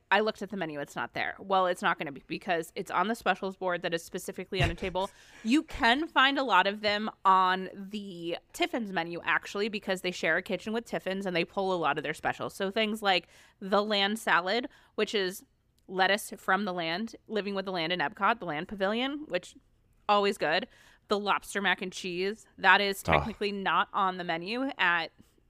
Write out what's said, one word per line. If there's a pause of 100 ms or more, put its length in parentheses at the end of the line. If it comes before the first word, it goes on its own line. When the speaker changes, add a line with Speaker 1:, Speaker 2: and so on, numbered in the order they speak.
Speaker 1:
"I
looked
at
the
menu,
it's
not
there."
Well,
it's
not
gonna
be
because
it's
on
the
specials
board
that
is
specifically
on
a
table.
Speaker 2:
<laughs> (240)
Speaker 1:
You
can
find
a
lot
of
them (160)
on
the (160)
Tiffin's
menu,
actually,
because
they
share
a
kitchen
with
Tiffin's
and
they
pull
a
lot
of
their
specials.
So
things
like (320)
the
land
salad, (280)
which
is (440)
lettuce
from
the
land, (120)
living
with
the
land
in
Epcot,
the
land
pavilion,
which (520)
always
good. (420)
The
lobster
mac
and
cheese, (120)
that
is
Speaker 2:
Ah.
Speaker 1:
technically
not
on
the
menu
at (380)